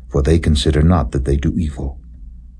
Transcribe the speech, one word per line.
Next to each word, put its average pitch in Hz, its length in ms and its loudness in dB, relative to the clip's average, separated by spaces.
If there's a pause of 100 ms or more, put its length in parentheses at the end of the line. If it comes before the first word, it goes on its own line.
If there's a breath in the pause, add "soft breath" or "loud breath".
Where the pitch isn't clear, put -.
for - 140 0
they 80 160 4
consider 76 420 2
not 78 300 2
that 67 140 -2
they 69 120 2
do 78 200 -2
evil. 71 440 -6 (580)